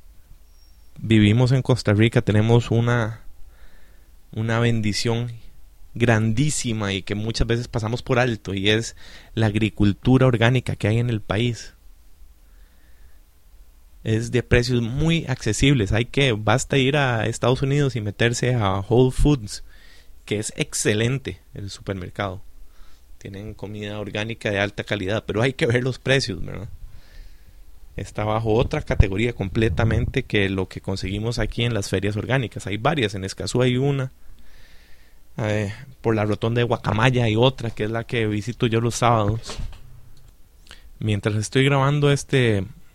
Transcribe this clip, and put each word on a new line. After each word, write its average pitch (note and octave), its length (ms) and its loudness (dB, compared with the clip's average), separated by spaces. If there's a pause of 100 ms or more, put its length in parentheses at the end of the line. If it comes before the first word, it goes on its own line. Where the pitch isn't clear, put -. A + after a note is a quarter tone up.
(960)
vivimos A2 540 6
en C3 100 4
Costa G#2+ 320 2
Rica, A2+ 300 4
tenemos A2+ 480 4
una, A#2 500 0 (1080)
una A2+ 260 -2
bendición A#2 760 0 (600)
grandísima A2+ 1000 2
y F#2+ 100 -4
que - 100 -6
muchas G#2+ 320 0
veces A#2 220 0
pasamos A2+ 340 -4
por B2+ 160 0
alto, A2+ 380 0
y G2 160 2
es A2+ 240 0 (400)
la A2 100 2
agricultura G#2+ 800 4
orgánica A#2+ 500 2
que - 120 -2
hay A2 100 2
en A#2+ 140 0
el G#2+ 100 -2
país. A#2 540 -2 (2250)
Es A2+ 280 0
de A#2+ 100 2
precios B2 400 2
muy D3+ 460 0
accesibles. B2 640 2
Hay A2+ 140 2
que, C#3 260 0
basta G#2+ 480 0
ir C3+ 180 2
a A#2+ 300 0
Estados A#2 340 0
Unidos C#3 340 0
y A2+ 60 -4
meterse A#2 540 0
a G2 240 2
Whole B2 320 4
Foods, C3 520 0 (640)
que G#2 140 -2
es - 160 -6
excelente A#2 840 -2 (140)
el G2+ 160 -10
supermercado. F#2+ 720 -8 (760)
Tienen G2+ 360 -12
comida G#2 460 -10
orgánica G#2+ 520 -4
de G2 80 0
alta G2+ 240 -2
calidad, G2+ 420 -2
pero G2+ 160 -2
hay C3+ 120 0
que D#3+ 120 -2
ver B2 160 2
los B2+ 160 -4
precios, B2+ 460 0
¿verdad? F#2+ 240 -8 (1300)
Está G2 300 -6
bajo A2 280 0
otra C#3+ 280 0
categoría A2 500 2
completamente A2+ 920 0
que G2 260 2
lo F#2 180 -2
que - 140 -12
conseguimos G#2 580 -4
aquí A2+ 240 -2
en A#2+ 100 0
las G2+ 140 -4
ferias G2+ 300 -2
orgánicas. A2+ 500 -4
Hay G2 80 -4
varias, A2+ 400 0
en F#2 80 -8
Escazú F#2+ 380 -2
hay B2 160 2
una, C3+ 340 -2 (1300)
eh, G#2+ 360 -2 (280)
por A#2 140 2
la G#2+ 100 0
rotonda A2+ 340 0
de A#2+ 60 2
Guacamaya A#2 580 2
hay G#2+ 140 2
otra, A#2+ 320 2
que G#2+ 160 -4
es A2 60 -2
la A#2 120 -4
que A2+ 240 -2
visito G#2+ 400 -2
yo A2+ 140 2
los A#2 140 0
sábados. A2+ 600 2 (1400)
Mientras G#2+ 360 0
estoy G#2+ 280 2
grabando C#3+ 480 2
este A#2+ 540 2 (300)